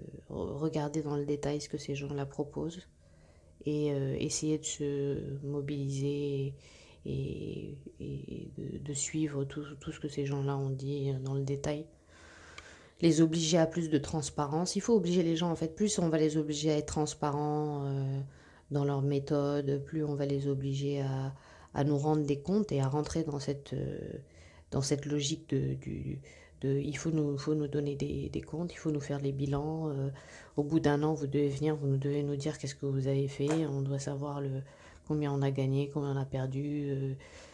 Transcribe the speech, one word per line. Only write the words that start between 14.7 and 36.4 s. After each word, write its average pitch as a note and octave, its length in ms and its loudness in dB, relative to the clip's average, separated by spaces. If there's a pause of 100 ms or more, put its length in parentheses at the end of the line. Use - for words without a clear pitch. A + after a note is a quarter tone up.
Il G3 60 0
faut A#3 120 4
obliger F3 300 6
les E3 140 4
gens, E3+ 120 2
en D#3+ 60 0
fait, D#3+ 180 -2
plus G#3 260 2
on E3+ 100 4
va D#3 80 6
les D3+ 180 4
obliger D3+ 340 2
à D3+ 60 4
être D3+ 120 0
transparents, D3+ 1000 0
euh, C3+ 340 -2 (520)
dans C#3+ 120 2
leurs C#3 180 2
méthodes, C#3+ 840 2
plus D#3 180 -2
on D3 120 0
va C#3+ 100 0
les C#3 240 0
obliger C#3 520 0
à, C3+ 320 -2 (400)
à C#3 120 2
nous C#3+ 120 4
rendre D3+ 280 4
des C#3 160 2
comptes G3+ 320 2
et C#3 80 4
à C3+ 80 4
rentrer D3+ 340 0
dans C#3+ 160 -2
cette, C#3 320 -4
euh, C3+ 260 -4 (720)
dans C3+ 100 2
cette C#3+ 240 0
logique D3 440 -2
de, C3+ 260 2
du, - 440 -6 (400)
de, C#3 180 0
il C#3+ 200 -2
faut E3 140 -2
nous, D3 260 2
faut D3+ 180 0
nous D3 140 0
donner C#3+ 260 0
des, C#3+ 340 -2
des C#3 120 -2
comptes, E3+ 320 -6
il - 40 -16
faut D#3+ 140 -2
nous D3 80 0
faire C#3 220 -4
les C#3 100 0
bilans. C#3+ 580 -2
Euh, C#3 200 0 (480)
au D3 60 4
bout D3+ 180 4
d'un D3 200 6
an, D#3 120 4
vous C#3 140 0
devez C#3+ 200 4
venir, D3+ 300 2
vous C#3 100 -2
nous C#3 100 4
devez C#3+ 240 2
nous C#3+ 140 0
dire D3+ 220 -2
qu'est-ce C3+ 180 -6
que - 100 -6
vous C3+ 220 0
avez C#3 220 2
fait. D3+ 360 2
On C#3 160 -2
doit C#3 180 -2
savoir C#3+ 420 -4
le, C3+ 200 -2 (460)
combien D3 240 0
on C#3 100 2
a C#3 100 4
gagné, C3+ 380 2
combien C#3 260 0
on C#3 40 0
a C3+ 60 0
perdu, C#3 640 -2